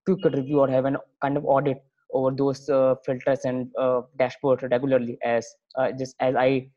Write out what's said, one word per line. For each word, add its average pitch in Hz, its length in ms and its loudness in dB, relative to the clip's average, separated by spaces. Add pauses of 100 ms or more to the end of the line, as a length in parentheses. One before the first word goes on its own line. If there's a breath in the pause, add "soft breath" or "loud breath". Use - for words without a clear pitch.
quick 185 200 0
review 143 340 0
or 135 80 6
have 131 180 2
an 139 120 0 (240)
kind 139 160 -2
of 147 80 -4
audit 139 320 2 (360)
over 131 220 0
those, 139 340 -2
uh, 131 260 4 (100)
filters 131 400 -2
and, 127 240 -4 (100)
uh, 127 220 0 (160)
dashboard 127 540 0
regularly, 123 520 0
as, 117 240 0 (300)
uh, 131 140 0
just 131 280 -10
as 131 160 0
I 131 420 2